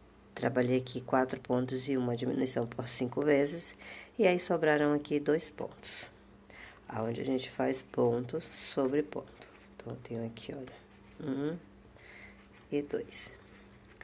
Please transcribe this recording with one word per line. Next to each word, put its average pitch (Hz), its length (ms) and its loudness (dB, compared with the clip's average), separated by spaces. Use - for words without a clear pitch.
trabalhei 123 420 2
aqui 127 240 -2
quatro 131 400 2
pontos 127 480 0
e 135 80 2
uma 123 180 2
diminuição 127 520 0
por 120 200 -6
cinco 127 360 -2
vezes, 147 500 2
e 202 120 6
aí 180 120 6
sobraram 151 540 4
aqui 147 260 0
dois 147 300 2
pontos, - 640 -10
aonde 113 340 -4
a 139 40 -4
gente 131 240 0
faz 131 320 0
ponto 123 580 2
sobre 139 640 0
ponto. - 480 -8
Então, 117 180 -10
eu 123 100 -8
tenho 113 200 -4
aqui, 113 300 -8
olha, 131 180 -10
um 147 380 -2
e 147 120 0
dois. - 480 -6